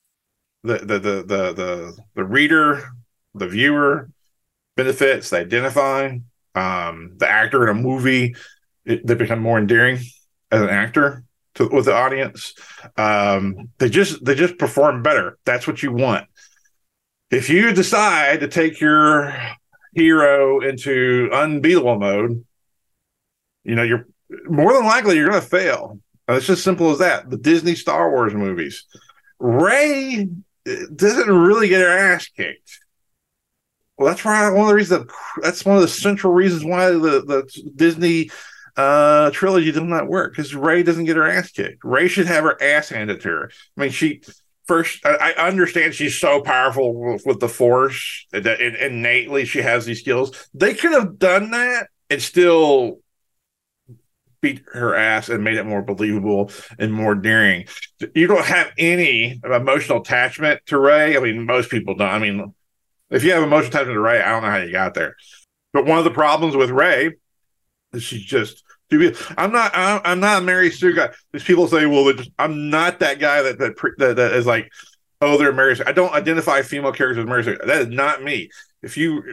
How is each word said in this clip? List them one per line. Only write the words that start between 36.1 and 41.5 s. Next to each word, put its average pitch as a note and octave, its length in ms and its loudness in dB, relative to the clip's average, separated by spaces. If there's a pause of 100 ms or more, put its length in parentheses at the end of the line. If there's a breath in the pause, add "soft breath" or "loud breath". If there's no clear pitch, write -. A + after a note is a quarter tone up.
reasons F3 320 2
why F3+ 280 2
the, E3+ 80 2
the C#3 760 -2
Disney, E3 540 2 (480 loud breath)
uh, D3 540 4
trilogy F#3 400 2
does D3+ 100 -2
not E3 260 -2
work, F3 280 -4
'cause C#3+ 180 -8
Rey D#3+ 300 2
doesn't E3 220 0
get D#3+ 120 0
her D#3 100 2
ass F3+ 220 -4
kicked. - 340 -10